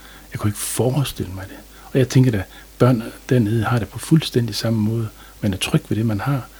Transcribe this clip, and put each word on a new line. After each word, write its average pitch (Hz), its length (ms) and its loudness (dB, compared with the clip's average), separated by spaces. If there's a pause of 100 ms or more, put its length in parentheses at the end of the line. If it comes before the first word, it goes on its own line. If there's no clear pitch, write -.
(320)
Jeg - 80 -10
kunne 104 80 -2
ikke 104 100 -6
forestille 123 760 -2
mig 92 140 -12
det. - 80 -18 (360)
Og - 60 0
jeg 127 100 2
tænker 131 220 6
da, 104 120 -2 (360)
børn 123 240 4 (260)
dernede 117 360 2
har 117 140 0
det 107 100 -4
på - 100 -14
fuldstændig 120 560 2
samme 113 240 -2
måde. 110 300 0 (320)
Man 107 120 0
er 92 40 -4
tryg - 320 -2
ved - 80 -2
det, 110 100 0
man 104 140 0
har. 135 260 -2 (120)